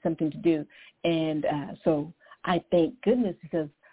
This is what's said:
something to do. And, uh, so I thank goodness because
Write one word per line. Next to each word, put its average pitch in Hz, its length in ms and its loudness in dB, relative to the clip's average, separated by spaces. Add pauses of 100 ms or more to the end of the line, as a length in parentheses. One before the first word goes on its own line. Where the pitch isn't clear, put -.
something 160 260 -2
to - 80 -10
do. 160 260 2 (400)
And, 160 420 0
uh, 143 220 -2 (160)
so 156 300 0 (320)
I 175 240 0
thank 170 320 2
goodness 220 400 2
because 160 260 -4 (260)